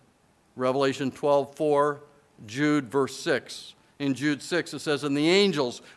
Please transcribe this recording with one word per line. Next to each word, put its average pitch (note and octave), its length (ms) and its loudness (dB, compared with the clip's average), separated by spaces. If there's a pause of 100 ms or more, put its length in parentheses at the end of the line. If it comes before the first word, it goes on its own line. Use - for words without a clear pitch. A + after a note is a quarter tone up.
(560)
Revelation C3 560 0
twelve C#3+ 440 0
four, D3 460 2 (460)
Jude C#3+ 420 0
verse C3 260 0
six. - 600 -6 (240)
In C3+ 140 0
Jude C#3 300 -4
six, E3 320 -4
it C#3 40 -10
says, C#3+ 240 -2
"And C#3+ 140 -2
the D3+ 100 2
angels E3+ 540 2 (160)